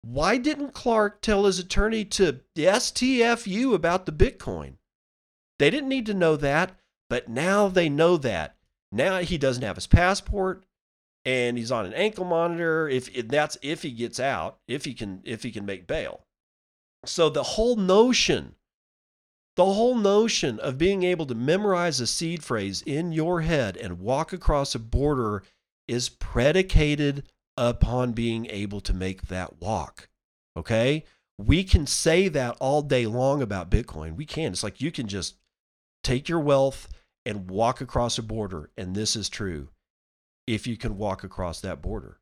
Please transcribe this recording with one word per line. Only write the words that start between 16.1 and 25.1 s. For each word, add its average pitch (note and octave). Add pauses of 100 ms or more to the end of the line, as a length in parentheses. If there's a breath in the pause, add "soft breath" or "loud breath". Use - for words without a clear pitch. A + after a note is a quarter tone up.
So E3
the C#3
whole A3+
notion, F#3+ (1040)
the F3+
whole A3+
notion G3+
of C3
being F#3
able F3
to B2+
memorize F3
a A#2
seed E3
phrase G2
in D#3
your D#3+
head C#3
and F2+
walk C3
across D3
a B2
border A#2 (440 soft breath)